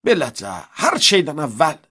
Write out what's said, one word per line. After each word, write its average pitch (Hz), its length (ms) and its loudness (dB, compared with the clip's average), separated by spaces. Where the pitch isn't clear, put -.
Beləcə, 123 480 -2
hər - 220 0
şeydən 165 420 2
əvvəl 147 380 0